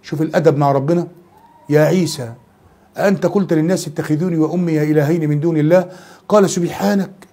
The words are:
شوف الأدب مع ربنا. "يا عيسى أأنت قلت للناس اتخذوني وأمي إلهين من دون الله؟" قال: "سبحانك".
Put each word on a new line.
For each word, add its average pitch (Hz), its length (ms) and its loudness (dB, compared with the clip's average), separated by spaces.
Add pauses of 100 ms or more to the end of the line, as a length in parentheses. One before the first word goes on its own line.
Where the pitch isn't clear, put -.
شوف 151 200 -6
الأدب 156 360 -2
مع 143 140 0
ربنا. 160 360 -2 (640)
"يا 151 120 2
عيسى 151 520 -2 (640)
أأنت 185 280 0
قلت 175 280 0
للناس 165 340 0
اتخذوني 156 500 -2
وأمي 160 460 0
إلهين 151 460 2
من 147 100 0
دون 165 180 0
الله؟" 170 280 4 (440)
قال: 202 200 6
"سبحانك". 190 640 -2 (220)